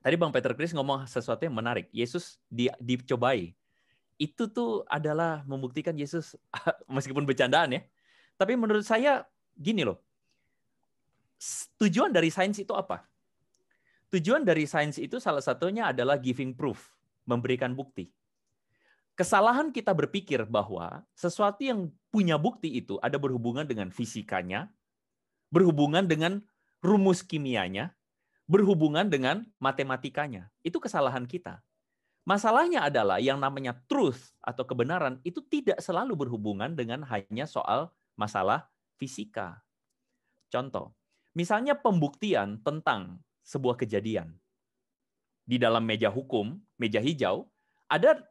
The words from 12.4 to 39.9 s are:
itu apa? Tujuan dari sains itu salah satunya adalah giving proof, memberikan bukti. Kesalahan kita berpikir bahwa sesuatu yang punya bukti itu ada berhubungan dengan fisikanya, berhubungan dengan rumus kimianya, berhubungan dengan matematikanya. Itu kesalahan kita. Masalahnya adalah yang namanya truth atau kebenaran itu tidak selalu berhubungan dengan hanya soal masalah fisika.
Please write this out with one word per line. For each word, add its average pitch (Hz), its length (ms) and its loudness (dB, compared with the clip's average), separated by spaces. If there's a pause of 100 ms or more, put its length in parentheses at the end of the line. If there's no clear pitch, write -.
itu 196 160 -8
apa? 190 320 -6 (1040)
Tujuan 190 380 2
dari 160 180 4
sains 151 320 0
itu 180 240 -6
salah 147 240 0
satunya 180 480 -2
adalah 131 240 2
giving 127 400 -4
proof, 135 400 -6 (320)
memberikan 123 480 -2
bukti. 131 320 -10 (1080)
Kesalahan 226 500 4
kita 220 240 -2
berpikir 147 560 -2
bahwa 101 540 -4 (100)
sesuatu 202 540 -2
yang 202 260 -4 (160)
punya 175 300 2
bukti 160 340 -2
itu 101 300 -6
ada 139 180 -2
berhubungan 131 460 -2
dengan 104 260 -6
fisikanya, 104 800 -6 (800)
berhubungan 165 560 4
dengan 165 320 0 (400)
rumus 190 400 6
kimianya, 123 720 -4 (560)
berhubungan 180 640 4
dengan 147 340 0 (160)
matematikanya. 131 880 -4 (160)
Itu 175 160 -4
kesalahan 131 480 -2
kita. - 320 -12 (640)
Masalahnya 226 600 4
adalah 107 360 2
yang 135 160 2
namanya 135 480 -4
truth 185 560 0
atau 123 240 -6
kebenaran 127 560 -2
itu 175 240 -6
tidak 269 320 0
selalu 180 480 -2
berhubungan 107 480 -4
dengan 131 320 -6
hanya 113 400 -6
soal 143 440 -2 (280)
masalah 107 480 0 (320)
fisika. 107 640 -10 (880)